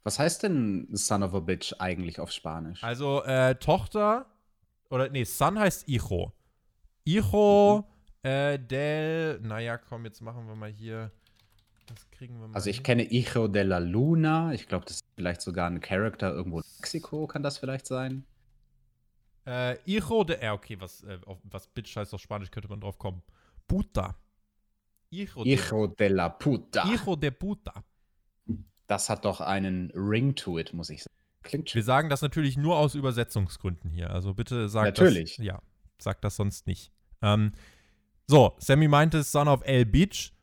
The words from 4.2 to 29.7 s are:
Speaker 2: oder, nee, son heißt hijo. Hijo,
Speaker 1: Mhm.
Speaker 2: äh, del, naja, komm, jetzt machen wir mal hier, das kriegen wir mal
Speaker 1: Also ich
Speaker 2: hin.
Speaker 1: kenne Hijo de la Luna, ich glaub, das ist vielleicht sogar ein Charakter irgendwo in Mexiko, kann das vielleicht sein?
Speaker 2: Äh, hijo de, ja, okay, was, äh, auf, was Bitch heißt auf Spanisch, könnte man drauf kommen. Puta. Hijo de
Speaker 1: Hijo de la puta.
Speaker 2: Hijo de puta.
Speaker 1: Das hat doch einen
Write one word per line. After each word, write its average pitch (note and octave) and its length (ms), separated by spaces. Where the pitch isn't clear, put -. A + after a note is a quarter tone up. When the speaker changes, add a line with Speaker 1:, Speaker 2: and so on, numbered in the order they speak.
Speaker 2:
oder, C3 200
nee, C3+ 140
son F#3 360
heißt G3 260
hijo. G#2 480
Hijo, G3+ 800
Speaker 1:
Mhm. C3 60
Speaker 2:
äh, C#3 300
del, D3+ 800
naja, A2+ 360
komm, A#2 280
jetzt G#2+ 160
machen A2+ 260
wir A2 80
mal G#2+ 160
hier, A2 400
das - 240
kriegen A#2 320
wir A2 60
mal A2 80
Speaker 1:
Also G2+ 140
ich G#2 80
Speaker 2:
hin. C3 60
Speaker 1:
kenne A#2+ 200
Hijo A#2+ 440
de G2+ 160
la F#2+ 140
Luna, D#3 760
ich - 140
glaub, - 180
das - 100
ist - 100
vielleicht F2+ 260
sogar F2 280
ein E2+ 100
Charakter G2 540
irgendwo E2+ 240
in D#2+ 80
Mexiko, D#3 480
kann C#3+ 160
das C#3+ 160
vielleicht C3+ 260
sein? C3 400
Speaker 2:
Äh, B2 400
hijo G#3 380
de, D#3 180
ja, A2 120
okay, G2+ 260
was, - 240
äh, F#2+ 220
auf, F#2+ 180
was G2 240
Bitch - 280
heißt G#2 180
auf G2+ 80
Spanisch, G2 280
könnte G2+ 200
man G#2 100
drauf G2+ 180
kommen. F#2 240
Puta. G#2+ 480
Hijo G3 320
de C3 140
Speaker 1:
Hijo G#2+ 300
de G2+ 200
la F#2 220
puta. G#2+ 560
Speaker 2:
Hijo G3 320
de C#3+ 140
puta. - 520
Speaker 1:
Das G2+ 220
hat G#2+ 160
doch F#2+ 160
einen F#2+ 500